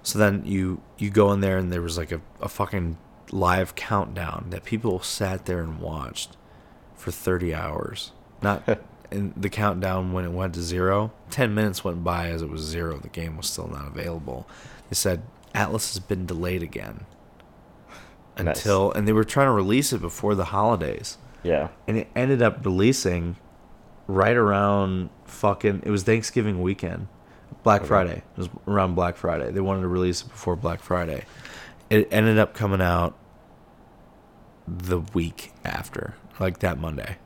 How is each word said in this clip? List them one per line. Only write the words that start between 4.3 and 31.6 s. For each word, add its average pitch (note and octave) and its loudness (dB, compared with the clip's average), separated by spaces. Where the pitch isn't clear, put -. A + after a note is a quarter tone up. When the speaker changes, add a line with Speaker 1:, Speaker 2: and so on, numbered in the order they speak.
Speaker 1:
that F#2 -10
people G#2+ -2
sat F#2+ -4
there F2+ -2
and D#2+ -6
watched D#2 -8
for - -8
thirty F2 -2
hours. - -8
Not G2+ 0
Speaker 2:
<laughs> - -20
Speaker 1:
in G2+ -4
the F#2+ -2
countdown F#2 0
when F2+ -2
it E2+ -4
went F2+ -2
to F2 -4
zero. F#2 2
Ten A#2 0
minutes G#2 0
went F2 -4
by E2+ -2
as E2 -4
it D#2+ -6
was D#2 -6
zero. D#2+ -4
The - -12
game E2 -8
was C#2+ -8
still D#2+ -6
not C#2+ -10
available. C#2 -8
They - -8
said, F2+ 0
"Atlas G#2+ -2
has G2+ -8
been F#2 -4
delayed F2 -4
again." A1 -10
Speaker 2:
Nice. E2 0
Speaker 1:
Until, G2 4
and G#2 0
they G#2+ 4
were A2 6
trying C#3 4
to B2+ 4
release A2 4
it G#2 -2
before G#2 0
the F2+ 0
holidays. G2+ 0
Speaker 2:
Yeah. D#2+ 2
Speaker 1:
And A2 -2
it - -6
ended B2+ 2
up A2 2
releasing F#2 2
right G2 4
around G2+ 4
fucking, G2+ 0
it G2 -2
was G2 0
Thanksgiving G#2+ 2
weekend. F2+ -4
Black G#2 6
Speaker 2:
Okay. F#2+ -6
Speaker 1:
Friday. F2+ 4
It - -18
was F2+ -6
around F#2+ 2
Black F2 0
Friday. D#2+ -2
They F#2+ -2
wanted F#2+ 0
to F#2 -2
release F2+ 0
it - -16
before - -4
Black E2+ -4
Friday. E2+ -4